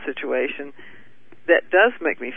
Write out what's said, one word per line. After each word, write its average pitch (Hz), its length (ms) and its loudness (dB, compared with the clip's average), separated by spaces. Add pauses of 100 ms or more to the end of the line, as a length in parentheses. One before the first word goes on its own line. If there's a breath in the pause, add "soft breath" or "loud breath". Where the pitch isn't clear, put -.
situation 139 680 -4 (760 soft breath)
that - 240 4
does 214 300 6
make 147 200 -2
me 123 160 -8